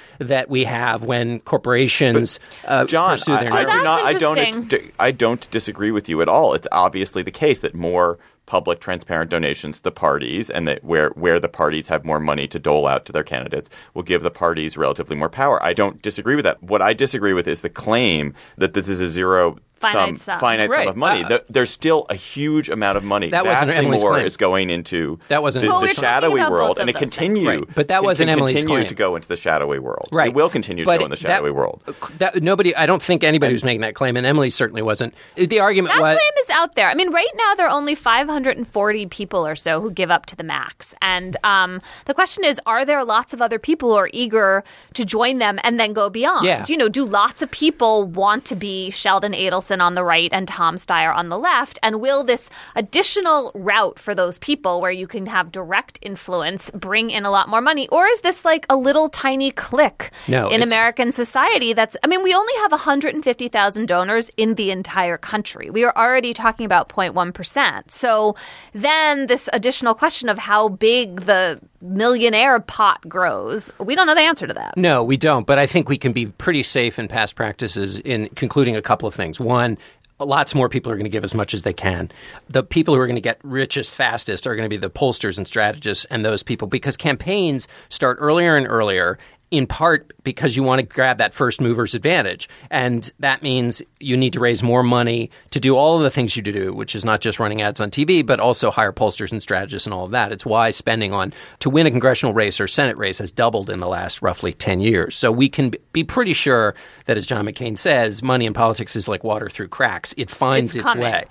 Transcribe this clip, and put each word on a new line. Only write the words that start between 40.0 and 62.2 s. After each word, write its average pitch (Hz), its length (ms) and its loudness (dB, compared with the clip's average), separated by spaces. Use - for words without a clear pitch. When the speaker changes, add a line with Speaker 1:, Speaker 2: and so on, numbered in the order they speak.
Speaker 3:
up 170 160 2
to - 80 -18
the 170 80 -10
max. - 580 -10
And, 185 420 -4
um, 185 380 2
the 277 80 -2
question 370 300 -2
is, 294 240 0
are 233 180 0
there 285 180 0
lots 226 300 -2
of 240 80 -8
other 226 160 0
people 262 320 -2
who 220 60 4
are 196 180 2
eager 208 500 2
to 240 120 -4
join 240 340 0
them 208 240 0
and 240 160 2
then 214 140 0
go 208 140 2
beyond? 233 380 0
Speaker 1:
Yeah. 131 220 2
Speaker 3:
You 320 100 0
know, 240 100 4
do 254 160 -2
lots 208 380 0
of 294 80 -4
people 226 560 2
want 196 400 0
to 220 100 -8
be 190 360 -8
Sheldon 202 420 0
Adelson 185 380 -2
on 180 240 2
the 180 80 0
right 170 300 2
and 190 160 -2
Tom 170 260 0
Steyer 165 400 0
on 170 140 -4
the 175 100 -4
left? 277 420 -2
And 220 200 0
will 269 240 0
this 240 240 0
additional 302 800 0
route 202 440 0
for 208 140 -6
those 180 240 -2
people 180 440 -2
where 185 100 0
you 185 160 -8
can 190 200 -10
have 180 220 -2
direct 190 520 -6
influence 180 720 -6
bring 214 380 -4
in 208 140 -4
a 202 80 -2
lot - 160 2
more 220 140 0
money? 285 260 0
Or 349 180 4
is 440 140 4
this, 349 240 -2
like, 320 260 2
a 269 60 4
little 277 320 4
tiny 269 440 0
clique - 600 0
Speaker 1:
No, 123 220 2
Speaker 3:
in 226 120 4
Speaker 1:
it's 233 80 2
Speaker 3:
American 233 440 2
society 254 580 0
that's, 220 320 0
I 277 40 2
mean, 370 140 2